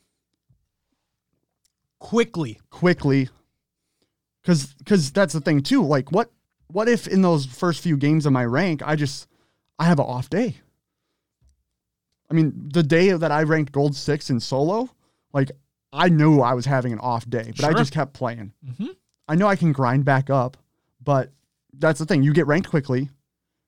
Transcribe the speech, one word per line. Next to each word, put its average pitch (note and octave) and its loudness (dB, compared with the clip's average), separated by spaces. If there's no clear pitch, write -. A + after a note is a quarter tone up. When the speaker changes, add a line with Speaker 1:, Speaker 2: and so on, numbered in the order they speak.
Speaker 1:
Quickly. F#3 -2
Speaker 2:
quickly. C#3 2
'Cause, E3 0
'cause D#3+ 0
that's G3 0
the D#3+ -4
thing C#3+ 2
too. A#3+ 2
Like, C3+ -2
what, G#3+ 0
what G#3 -2
if A#3+ 0
in F#3 0
those E3+ 2
first D#3+ -4
few D#3+ 0
games D3 2
of D3 2
my B2+ 0
rank, D3+ -2
I D3+ -2
just, C#3+ -6
I D#3 -2
have E3+ 4
an C#3 0
off B2 -8
day? F#3+ -2
I D3+ -2
mean, D#3 0
the E3 2
day E3 2
that D#3+ -2
I D3+ 0
ranked D#3 0
gold C#3+ 0
six - -4
in A#2+ -2
solo, F3 -2
like, C#3 -2
I D#3+ 2
knew D3+ 6
I B2 2
was A#2+ -4
having B2+ -2
an G#2 -8
off A#2 -4
day, A2+ -6
but C3 -2
I - 2
Speaker 1:
Sure. F3+ 2
Speaker 2:
just C#3+ 0
kept D#3 -4
playing. A#2 -8
Speaker 1:
Mm-hmm. C3 -10
Speaker 2:
I D3+ -2
know F#3+ 4
I G3 2
can E3 2
grind C3+ 0
back C3+ 2
up, C3 -2
but C3+ -2
that's D3+ 0
the D#3+ -6
thing. D3+ 2
You D3 4
get D3 2
ranked D3+ 0
quickly. C3+ -2